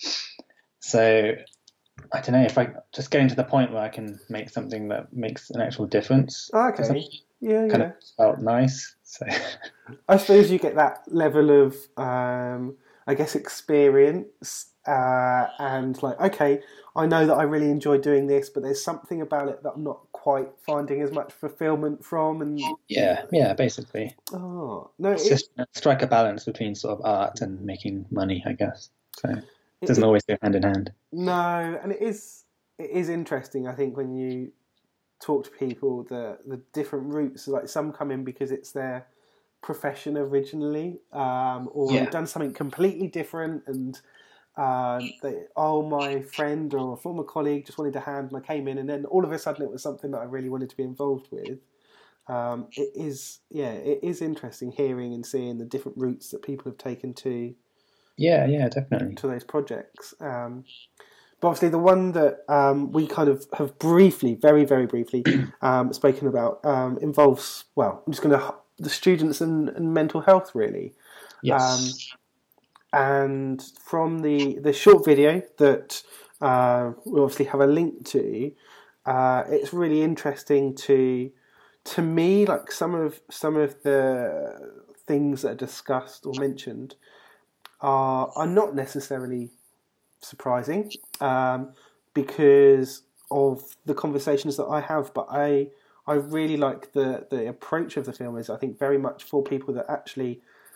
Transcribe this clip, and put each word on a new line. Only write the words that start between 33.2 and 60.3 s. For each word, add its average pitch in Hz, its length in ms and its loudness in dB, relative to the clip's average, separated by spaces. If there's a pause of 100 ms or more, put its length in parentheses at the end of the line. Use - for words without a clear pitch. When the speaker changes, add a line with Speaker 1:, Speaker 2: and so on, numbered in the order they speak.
Speaker 2:
I 127 60 -10
think, 135 240 -4
when 131 180 -8
you 127 360 -8 (720)
talk 139 240 -2
to - 60 -20
people, 123 520 -6
the, 117 420 -10
the 135 120 -12 (160)
different 143 400 -6
routes. 143 340 -6
Like, 139 220 -4
some 151 220 -4
come 147 200 -8
in 131 120 -6
because 131 280 -8
it's 135 200 -10
their 131 360 -8 (560)
profession - 540 -8
originally, 147 840 -4 (120)
um, 127 600 -4
or 139 180 0
Speaker 1:
Yeah. 131 120 2
Speaker 2:
they've 127 80 -4
done 165 160 -6
something 143 260 -8
completely 175 540 -2
different, 160 600 -8
and, 131 320 -8 (580)
um, 127 540 -4 (120)
they, 107 200 -8 (120)
"Oh, 156 260 0
my 143 400 -4
friend 147 520 -6
or 131 200 -4
a 120 40 -12
former 175 260 -10
colleague 147 420 -4
just - 120 -18
wanted 143 180 -6
a 131 60 -8
hand, 139 300 -10
and 135 60 -10
I 131 80 -14
came 147 220 -8
in," 135 100 -6
and 135 120 -8
then 143 160 -6
all 185 200 0
of 151 60 -8
a 160 80 -6
sudden 151 240 -6
it 135 80 -8
was 127 100 -14
something - 300 -10
that 131 80 -8
I 120 60 -10
really 131 240 -10
wanted 131 200 -8
to - 80 -16
be 135 60 -6
involved 135 480 -6
with. 127 280 -12 (680)
Um, 120 480 -6
it 143 200 -6
is, 151 440 -12 (100)
yeah, 139 220 -6
it 131 320 -4
is 175 180 -6
interesting 127 500 -8
hearing 123 420 -4
and 120 120 -10
seeing 123 320 -6
the 117 80 -10
different 131 320 -10
routes 127 340 -6
that - 100 -12
people 135 300 -10
have - 60 -20
taken 123 380 -10
to 120 400 -8 (600)
Speaker 1:
Yeah, 147 280 4
yeah, 139 240 2
definitely. 107 460 -4
Speaker 2:
to - 120 -8
those 123 160 -6
projects. - 800 -8
Um, 123 420 -10 (800)